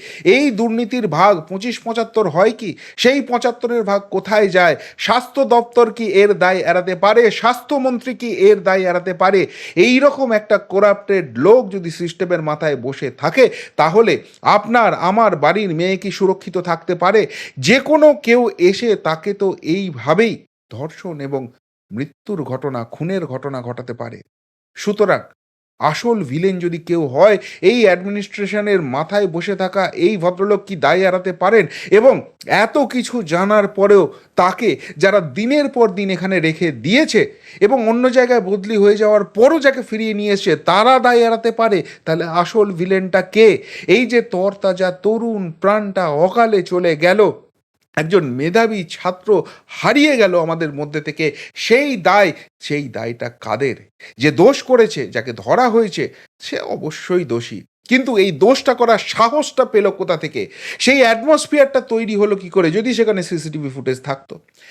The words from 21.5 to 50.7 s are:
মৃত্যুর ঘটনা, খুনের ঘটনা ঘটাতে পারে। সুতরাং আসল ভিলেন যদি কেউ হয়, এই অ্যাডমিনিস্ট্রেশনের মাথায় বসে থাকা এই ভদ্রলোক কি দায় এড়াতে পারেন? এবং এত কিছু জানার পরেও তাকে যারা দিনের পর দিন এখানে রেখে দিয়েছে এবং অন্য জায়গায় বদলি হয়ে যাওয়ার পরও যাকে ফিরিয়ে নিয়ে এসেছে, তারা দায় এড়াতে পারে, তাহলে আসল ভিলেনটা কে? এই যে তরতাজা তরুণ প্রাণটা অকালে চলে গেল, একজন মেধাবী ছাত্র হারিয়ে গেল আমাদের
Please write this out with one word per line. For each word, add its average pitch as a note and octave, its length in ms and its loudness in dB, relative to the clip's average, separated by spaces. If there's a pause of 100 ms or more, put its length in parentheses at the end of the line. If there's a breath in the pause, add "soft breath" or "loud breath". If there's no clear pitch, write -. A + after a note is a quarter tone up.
মৃত্যুর D3+ 500 -10
ঘটনা, C3 420 -8
খুনের F3 420 -6
ঘটনা C3 360 -10
ঘটাতে A#2+ 320 -12
পারে। A2+ 260 -14 (560)
সুতরাং G3+ 440 0 (580)
আসল F#3+ 460 -2
ভিলেন E3+ 340 -2
যদি E3+ 200 -4
কেউ E3 280 -4
হয়, F3+ 320 4 (220 loud breath)
এই A#3 220 2
অ্যাডমিনিস্ট্রেশনের G3+ 1000 -2
মাথায় D#3+ 440 -2
বসে E3+ 300 -6
থাকা F#3 300 -2
এই F3+ 300 0
ভদ্রলোক F#3+ 500 -2
কি G3 100 -10
দায় D3 220 2
এড়াতে F#3 340 -2
পারেন? F#3 340 2 (240 loud breath)
এবং G#3+ 320 6 (240)
এত A3 320 0
কিছু B3 440 -4
জানার G3 460 0
পরেও G3+ 440 4 (240 loud breath)
তাকে F#3 400 0 (200 loud breath)
যারা F#3+ 240 2
দিনের A3+ 480 -2
পর A#3 220 2
দিন G3 200 -6
এখানে F#3 300 -2
রেখে D#3+ 320 -2
দিয়েছে F#3+ 640 0 (260 loud breath)
এবং A3 280 2
অন্য B3 240 0
জায়গায় B3 280 2
বদলি G3 360 -4
হয়ে G#3 200 4
যাওয়ার G#3+ 280 2
পরও C#4 360 2
যাকে B3+ 220 0
ফিরিয়ে A3 320 -6
নিয়ে G#3 180 -2
এসেছে, G3 240 0
তারা G#3+ 420 4
দায় A#3+ 200 4
এড়াতে A3+ 320 0
পারে, A3 320 0 (220 loud breath)
তাহলে E3 200 -2
আসল F3 480 0
ভিলেনটা F#3 500 -2
কে? G3+ 400 4 (240 loud breath)
এই A#3 200 4
যে A#3 160 0
তরতাজা F#3+ 680 -2
তরুণ G#3 640 -4
প্রাণটা G3 560 -2
অকালে F#3+ 540 2
চলে F3+ 340 -2
গেল, F3+ 360 2 (640)
একজন D#3+ 280 2
মেধাবী F3 600 -2
ছাত্র F#3 580 -2 (240 loud breath)
হারিয়ে C#4 500 2
গেল F#3+ 220 2
আমাদের E3 340 -4